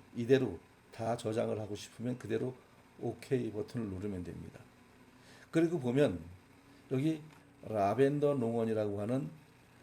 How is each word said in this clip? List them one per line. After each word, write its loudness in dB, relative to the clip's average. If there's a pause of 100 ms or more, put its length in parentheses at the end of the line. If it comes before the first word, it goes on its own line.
(160)
이대로 4 (320)
다 -2
저장을 0
하고 -6
싶으면 -6
그대로 -2 (480)
오케이 -2
버튼을 -6
누르면 -6
됩니다. -12 (920)
그리고 2
보면 2 (720)
여기 0 (460)
라벤더 4
농원이라고 0
하는 -2 (540)